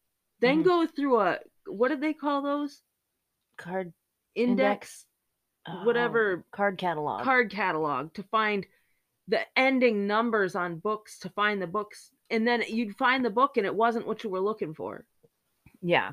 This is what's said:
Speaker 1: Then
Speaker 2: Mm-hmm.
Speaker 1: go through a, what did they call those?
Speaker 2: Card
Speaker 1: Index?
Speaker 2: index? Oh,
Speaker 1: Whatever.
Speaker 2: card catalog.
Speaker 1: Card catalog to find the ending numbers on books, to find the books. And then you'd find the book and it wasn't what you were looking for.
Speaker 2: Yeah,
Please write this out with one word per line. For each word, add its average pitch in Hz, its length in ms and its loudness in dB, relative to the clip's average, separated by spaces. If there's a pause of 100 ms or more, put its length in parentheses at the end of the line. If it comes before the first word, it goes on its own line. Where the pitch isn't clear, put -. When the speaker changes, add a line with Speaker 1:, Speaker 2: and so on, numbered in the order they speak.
(400)
Speaker 1:
Then 262 180 4
Speaker 2:
Mm-hmm. 320 40 4
Speaker 1:
go 339 240 4
through 269 340 2
a, 180 180 2 (280)
what 226 220 0
did 277 120 -2
they 311 140 -2
call 285 280 -2
those? 285 400 -6 (720)
Speaker 2:
Card 180 360 -8 (420)
Speaker 1:
Index? 247 160 2 (100)
Speaker 2:
index? - 460 -2 (600)
Oh, 175 180 -10
Speaker 1:
Whatever. 226 640 0
Speaker 2:
card 202 280 -2
catalog. 151 460 -2
Speaker 1:
Card 247 260 2
catalog 156 640 -2
to 202 100 -10
find 214 420 0 (600)
the 190 120 0 (180)
ending 247 480 2
numbers 208 480 0
on 175 240 -4
books, 214 420 -6
to 190 80 -10
find 208 320 -2
the 180 60 -4
books. 202 440 -8 (200)
And 226 180 0
then 240 180 2
you'd 220 300 -4
find 254 280 2
the 226 60 0
book 254 280 0
and 196 80 2
it 143 80 -2
wasn't 226 320 0
what 214 180 -6
you 214 60 -6
were 185 100 -4
looking 196 340 -4
for. 101 300 -10 (800)
Speaker 2:
Yeah, 139 300 2